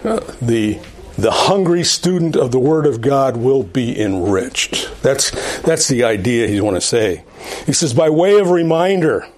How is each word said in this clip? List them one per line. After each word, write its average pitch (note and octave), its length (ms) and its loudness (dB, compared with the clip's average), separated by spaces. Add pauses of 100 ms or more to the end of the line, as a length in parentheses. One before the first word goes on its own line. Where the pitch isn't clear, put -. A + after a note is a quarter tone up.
Uh, A3 160 -2 (220)
the, A2+ 380 0 (380)
the A2 140 0
hungry F3 520 2
student E3 520 0
of C#3 160 0
the B2+ 80 2
Word D3+ 260 2
of A#2+ 160 0
God C3+ 360 0
will C3 260 2
be A#2 360 -4
enriched. F#2+ 880 -2 (120)
That's, - 300 0 (280)
that's D#3+ 280 0
the A#2+ 160 2
idea A2+ 440 0
he's G#2 140 0
wanna G2 200 0
say. A2 420 -2 (420)
He D3 80 -2
says, C#3 200 -2
"By D#3+ 160 4
way F#3 300 4
of F3+ 120 2
reminder E3 760 0 (100)